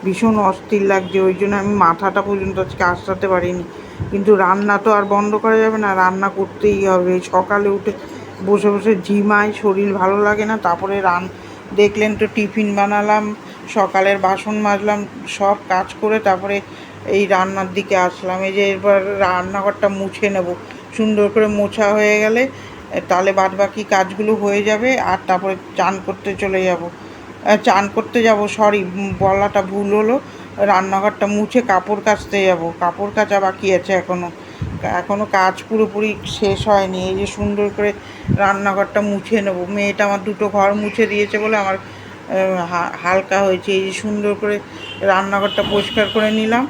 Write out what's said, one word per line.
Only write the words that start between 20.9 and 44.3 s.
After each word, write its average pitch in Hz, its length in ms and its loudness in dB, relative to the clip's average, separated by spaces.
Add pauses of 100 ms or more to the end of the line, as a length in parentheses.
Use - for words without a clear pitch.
সুন্দর 214 380 2
করে 214 120 4
মোছা 202 460 0
হয়ে 208 280 4
গেলে, 226 280 2 (420)
এ, 196 180 -4
তাহলে 190 240 2
বাদবাকি 190 520 0
কাজগুলো 196 500 2
হয়ে 202 280 0
যাবে। 220 380 2
আর 185 260 0
তারপরে 190 300 0 (200)
চান 190 300 0
করতে 190 280 -6
চলে 190 300 -2
যাব, 175 240 -2 (560)
এ, 214 200 4
চান 202 300 4
করতে 226 280 0
যাব, 214 240 4
সরি, 208 380 2
উম, 190 340 -6
বলাটা 196 440 2
ভুল 196 320 -2
হলো। 220 260 2 (360)
রান্নাঘরটা 196 680 2
মুছে 208 340 0
কাপড় 202 440 0
কাচতে 202 400 0
যাব, 170 360 2
কাপড় 180 340 -2
কাচা 202 260 2
বাকি 190 340 0
আছে 180 180 0
এখনও, 180 380 -2 (520)
এখনও 185 500 -2
কাজ 185 360 2
পুরোপুরি 214 460 0 (120)
শেষ 196 420 -2
হয়নি। 190 400 2
এই 190 60 -2
যে 196 120 -2
সুন্দর 208 500 -2
করে 208 160 0 (440)
রান্নাঘরটা 196 640 0
মুছে 202 420 -2
নেব। 185 260 -2
মেয়েটা 202 360 0
আমার 202 200 -2
দুটো 208 240 -2
ঘর 202 260 2
মুছে 208 320 0
দিয়েছে 208 320 0
বলে 214 180 0
আমার, 190 180 0
এ, - 840 -4 (140)
হা-, 175 220 -2 (100)
হালকা 190 400 0
হয়েছে। 190 300 0
এই 190 80 2
যে 190 120 -4
সুন্দর 208 420 -2